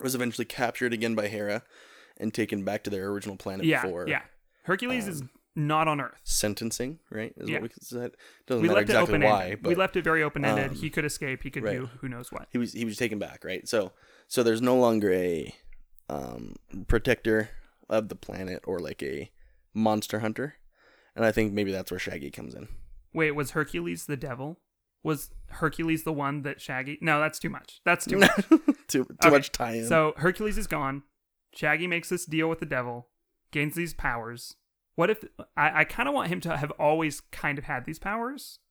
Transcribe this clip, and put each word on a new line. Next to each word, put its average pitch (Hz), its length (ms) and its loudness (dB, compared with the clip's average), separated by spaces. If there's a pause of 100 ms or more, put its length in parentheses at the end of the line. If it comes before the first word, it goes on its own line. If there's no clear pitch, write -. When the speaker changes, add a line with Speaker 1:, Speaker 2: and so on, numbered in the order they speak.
Speaker 1:
was 131 140 -2
eventually 120 320 -2
captured 120 480 -2
again 113 200 0
by 104 140 0
Hera 104 340 -4 (540)
and 107 160 -4
taken 104 320 -2
back 101 200 -2
to 101 60 -4
their 95 200 -4
original 101 260 -6
planet 98 300 -4
Speaker 2:
Yeah, 147 160 2
Speaker 1:
for, 90 260 -4
Speaker 2:
yeah. 139 140 -2 (420)
Hercules 240 400 -2
Speaker 1:
um, 196 60 -6
Speaker 2:
is 151 120 -8 (320)
not 156 320 2
on 151 140 0
Earth. - 240 -8
Speaker 1:
sentencing, 117 720 -2 (120)
right? 110 260 -8
Is - 140 -8
Speaker 2:
Yeah. 147 100 -2
Speaker 1:
what 113 100 -8
we - 120 -20
said. 120 300 -8 (340)
Doesn't 127 160 2
Speaker 2:
We 165 60 6
Speaker 1:
matter 196 120 6
Speaker 2:
left 208 80 2
it 214 60 4
Speaker 1:
exactly - 200 6
Speaker 2:
open-ended. 110 160 6
Speaker 1:
why, 95 200 4
Speaker 2:
We 104 60 -6 (180)
Speaker 1:
but, - 20 0
Speaker 2:
left 190 200 2
it 175 80 0
very 160 180 4
open-ended. 139 480 0
Speaker 1:
um, - 60 -8
Speaker 2:
He 147 120 -4
could 151 160 -2
escape. 139 380 -4
He 143 80 -8
could 131 140 -8
Speaker 1:
right. 104 160 -2
Speaker 2:
do 131 60 -8 (140)
who 135 80 -8
knows 120 240 -12
what. - 180 -12
Speaker 1:
He - 80 -2
was, 120 140 0
he 117 140 -4
was 107 100 -4
taken 107 220 -2
back, 95 260 -8
right? 92 240 -6
So, 98 240 0 (340)
so - 160 2
there's 113 200 4
no 127 140 6
longer 110 360 6
a, 90 420 0 (540)
um, 60 480 -8 (320)
protector 110 640 2 (380)
of 107 200 2
the - 80 -10
planet 92 480 -8
or, 90 160 -4
like, 76 200 -8
a 71 300 -6 (420)
monster 107 460 0
hunter. 117 380 -4 (580)
And 113 100 0
I 110 60 6
think 107 220 2
maybe 101 180 0
that's 92 220 -4
where 92 80 -4
Shaggy 76 320 -8
comes - 220 -12
in. - 120 -14 (480)
Speaker 2:
Wait, 160 160 2
was 143 220 -4
Hercules 165 540 -4
the 147 100 -4
devil? 135 440 -10 (440)
Was 156 260 -2 (200)
Hercules 160 520 -2
the 160 100 -4
one 143 300 -2
that 139 180 -8
Shaggy? 135 400 -8
No, 151 200 2
that's 156 180 0
too 165 100 -6
much. - 360 -14
That's 175 200 4
too 190 140 2
Speaker 1:
<laughs> - 0 -
Speaker 2:
much. 196 160 10 (540)
Speaker 1:
Too, 127 160 2
too - 20 -18 (180)
Speaker 2:
Okay, 165 60 12
Speaker 1:
much 143 220 6
tie-in. 117 340 -2
Speaker 2:
so 156 300 4
Hercules 185 420 0
is 202 80 -2
gone. 143 380 -2 (500)
Shaggy 156 320 0
makes 170 220 -2
this 180 180 -2
deal 156 220 2
with 165 100 -2
the 151 80 -8
devil, 123 420 -4 (440)
gains 147 240 -2
these 170 180 -4
powers. 120 640 -6 (400)
What 170 140 4
if, - 140 -2 (320)
I, 156 260 4
I - 20 8
kinda 254 260 -2
want 262 180 0
him 165 120 -2
to 165 160 -2
have 147 160 -2
always 156 480 2
kind - 360 -6
of 143 80 -8
had 131 220 -6
these 156 140 -10
powers 233 580 -6 (120)